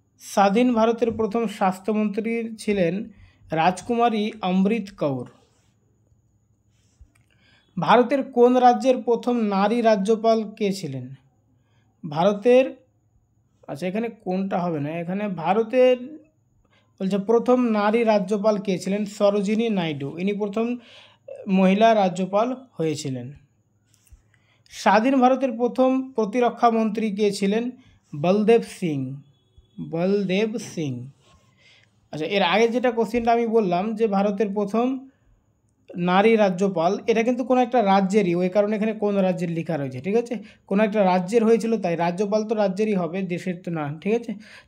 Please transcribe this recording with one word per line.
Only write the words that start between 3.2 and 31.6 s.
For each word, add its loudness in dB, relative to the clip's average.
রাজকুমারী 0
অমৃত 0
কৌর। -4
ভারতের 2
কোন 6
রাজ্যের 4
প্রথম -2
নারী 0
রাজ্যপাল 2
কে -4
ছিলেন? -10
ভারতের, 2
আচ্ছা, -8
এখানে -4
কোনটা -4
হবে -2
না, -4
এখানে -6
ভারতের 2
বলছে -2
প্রথম 2
নারী 0
রাজ্যপাল 0
কে -2
ছিলেন? -4
সরোজিনী 0
নাইডু, -4
ইনি -2
প্রথম -4
মহিলা 4
রাজ্যপাল 0
হয়েছিলেন। -6
স্বাধীন 2
ভারতের 4
প্রথম 0
প্রতিরক্ষা 0
মন্ত্রী 0
কে 0
ছিলেন? -2
বলদেব 4
সিং, -6
বলদেব 0
সিং। -8